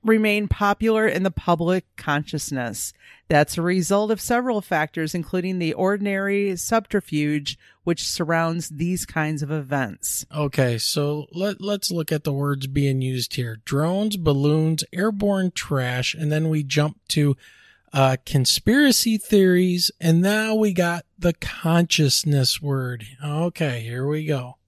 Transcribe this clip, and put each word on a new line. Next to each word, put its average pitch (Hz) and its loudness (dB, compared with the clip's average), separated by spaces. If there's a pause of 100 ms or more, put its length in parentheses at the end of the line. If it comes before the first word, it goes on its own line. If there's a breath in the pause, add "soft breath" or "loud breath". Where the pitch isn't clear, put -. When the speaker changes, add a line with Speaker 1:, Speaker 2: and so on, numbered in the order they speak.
Speaker 1:
Remain 214 2
popular 220 2
in 185 0
the 190 0
public 175 0 (100)
consciousness. 143 -4 (380 loud breath)
That's 147 4
a 170 -2
result 190 2
of 214 -2
several 247 0
factors, 160 -4
including 180 -4
the 165 -2
ordinary 196 -2
subterfuge 151 -2 (280 soft breath)
which 170 -2
surrounds 165 -2
these 170 -4
kinds 156 -4
of 147 -4
events. 135 -4 (100)
Speaker 2:
Okay, 135 0
so 147 -2
let, 196 -4
let's 196 -4
look 165 -2
at 151 -2
the 147 -2
words 139 -2
being 135 0
used 127 -4
here. 113 -6
Drones, 190 -2
balloons, 156 2
airborne 196 0
trash, 127 -2
and 156 -4
then 160 0
we 156 0
jump 147 0 (120)
to, 147 2 (560 soft breath)
uh, 131 4
conspiracy 226 4
theories, 185 4 (120)
and 165 4
now 214 2
we 214 2
got 170 -2 (120)
the 170 2
consciousness 151 2
word. 127 -4 (180)
Okay, 151 -2
here 120 -6
we 156 -4
go. 127 -4 (100)